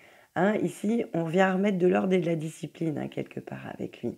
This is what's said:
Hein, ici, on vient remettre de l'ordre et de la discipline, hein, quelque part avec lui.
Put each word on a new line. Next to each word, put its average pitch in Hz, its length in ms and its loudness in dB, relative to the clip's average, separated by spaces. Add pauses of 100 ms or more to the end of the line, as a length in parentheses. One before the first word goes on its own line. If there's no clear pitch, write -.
(360)
Hein, 202 260 2
ici, 220 520 0
on 165 100 0
vient 190 300 4
remettre 196 240 2
de 180 100 4
l'ordre 190 260 2
et 185 60 4
de 160 60 0
la 170 100 0
discipline, 156 640 -6
hein, 131 100 -6
quelque - 320 -8
part 131 340 -12
avec - 280 -10
lui. - 160 -6